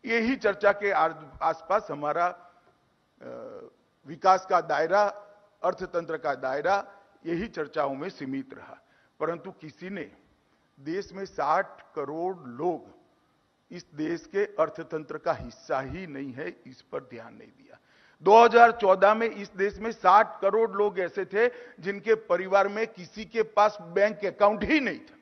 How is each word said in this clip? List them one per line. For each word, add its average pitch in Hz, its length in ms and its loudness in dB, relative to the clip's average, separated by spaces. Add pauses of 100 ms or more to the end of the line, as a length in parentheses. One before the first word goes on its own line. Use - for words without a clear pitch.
(100)
यही 233 260 0
चर्चा 202 360 2
के 202 180 -2
आर-, 156 520 -2
आसपास 180 480 -2
हमारा, 147 360 -2 (960)
अ, 127 60 -16 (800)
विकास 185 400 4
का 180 140 2
दायरा, 160 420 2 (600)
अर्थतंत्र 175 520 -4
का 151 180 -4
दायरा 147 520 -2 (400)
यही 170 220 -6
चर्चाओं 143 460 -4
में 147 140 -10
सीमित 135 460 -10
रहा। - 240 -20 (420)
परंतु 170 320 -6
किसी 165 380 -16
ने 170 220 -12 (680)
देश 165 320 -10
में 196 120 -12
साठ 170 580 -4 (120)
करोड़ 160 420 -6
लोग 151 680 -8 (680)
इस 175 220 -18
देश 156 320 -8
के 196 180 -2
अर्थतंत्र 156 760 -6
का 165 140 -4
हिस्सा 131 480 -8
ही 143 260 -12
नहीं 139 260 -12
है, 160 240 -12 (100)
इस 131 160 -20
पर - 180 -12
ध्यान 117 340 -20
नहीं 113 140 -20
दिया। - 300 -20 (440)
दो 214 220 10
हज़ार 233 280 8
चौदह 196 420 4
में 226 160 -2
इस 202 260 -14
देश 196 220 -2
में 214 140 -8
साठ 208 480 4
करोड़ 208 300 2
लोग 202 280 -2
ऐसे 185 260 -4
थे 220 240 0 (320)
जिनके 202 340 0
परिवार 190 540 2
में 214 180 -4
किसी 180 380 -16
के 226 180 -4
पास 214 380 2
बैंक 202 440 -2
अकाउंट 208 400 2
ही 302 160 2
नहीं 190 200 -6
था। - 220 -20